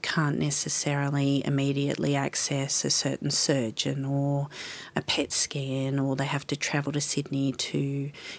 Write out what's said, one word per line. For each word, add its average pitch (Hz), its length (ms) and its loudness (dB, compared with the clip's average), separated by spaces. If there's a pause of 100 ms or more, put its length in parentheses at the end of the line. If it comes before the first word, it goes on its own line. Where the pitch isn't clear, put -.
can't 147 360 2
necessarily 143 1080 2
immediately 139 680 2
access 139 680 0
a 143 60 2
certain 139 400 0
surgeon 139 720 0
or 143 440 0 (460)
a - 80 2
pet - 300 -2
scan, 135 680 0
or 135 160 2
they 135 120 0
have 143 200 -2
to 139 100 -2
travel 143 360 -2
to 147 80 0
Sydney 139 520 0
to 139 580 -2 (280)